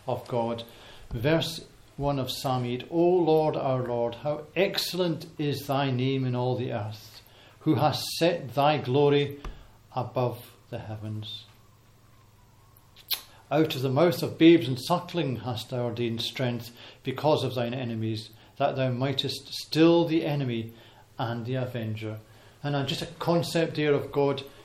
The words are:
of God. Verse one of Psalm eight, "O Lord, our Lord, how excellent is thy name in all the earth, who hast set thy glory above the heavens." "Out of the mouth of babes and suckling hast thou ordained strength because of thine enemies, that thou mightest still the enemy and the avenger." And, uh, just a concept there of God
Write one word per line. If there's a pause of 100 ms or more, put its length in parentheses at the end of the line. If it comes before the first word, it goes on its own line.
of
God. (500)
Verse (340)
one
of
Psalm
eight,
"O
Lord,
our
Lord,
how (120)
excellent (100)
is
thy
name
in
all
the
earth, (380)
who
hast (140)
set
thy
glory (560)
above (180)
the
heavens." (2000)
"Out
of
the
mouth
of
babes
and
suckling
hast
thou
ordained
strength (320)
because
of
thine
enemies, (260)
that
thou
mightest
still
the
enemy (460)
and
the
avenger." (460)
And,
uh,
just
a
concept
there
of
God (220)